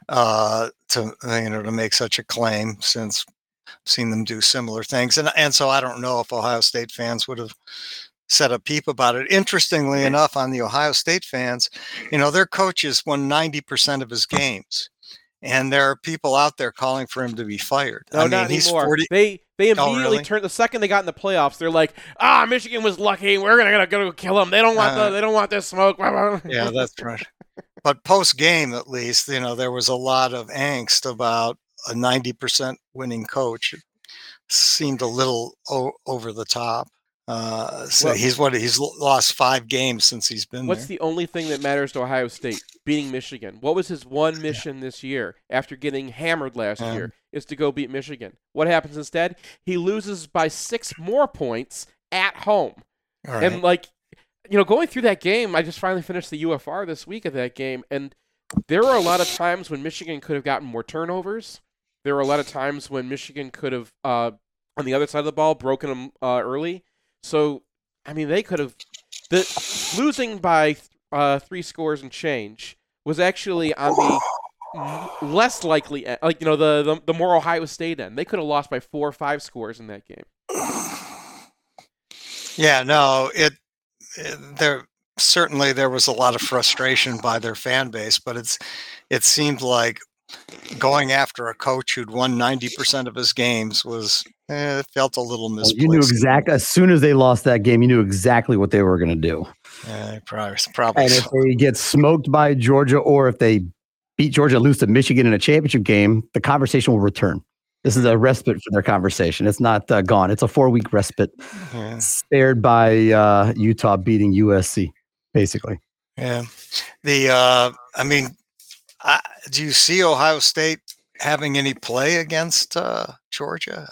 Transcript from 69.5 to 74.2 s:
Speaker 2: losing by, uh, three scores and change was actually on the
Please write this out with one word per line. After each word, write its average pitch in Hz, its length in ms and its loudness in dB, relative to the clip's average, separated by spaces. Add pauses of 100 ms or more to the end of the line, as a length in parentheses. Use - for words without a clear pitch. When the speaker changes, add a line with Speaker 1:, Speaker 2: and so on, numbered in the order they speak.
Speaker 2:
losing 247 400 -2
by, 156 400 2 (340)
uh, 143 280 2
three 180 220 -12
scores 156 400 -6
and 135 80 -20
change 117 680 -8 (260)
was 151 160 -4
actually 175 540 0
on 143 180 0
the - 300 2 (560)